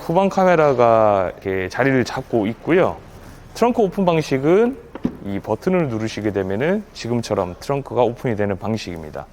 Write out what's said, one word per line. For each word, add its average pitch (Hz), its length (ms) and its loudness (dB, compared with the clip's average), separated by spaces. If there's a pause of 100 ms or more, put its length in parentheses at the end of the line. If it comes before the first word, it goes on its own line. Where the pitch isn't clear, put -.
후방 190 280 2
카메라가 120 1040 4
이렇게 95 340 -4
자리를 131 360 2
잡고 117 440 -2
있고요. 131 480 0 (580)
트렁크 240 260 2
오픈 196 240 0
방식은 170 720 2 (500)
이 98 120 -6
버튼을 170 480 -2
누르시게 110 460 -4
되면은 107 500 -2 (120)
지금처럼 107 680 -2
트렁크가 127 420 -2
오픈이 120 320 -2
되는 101 240 -2
방식입니다. 82 760 -8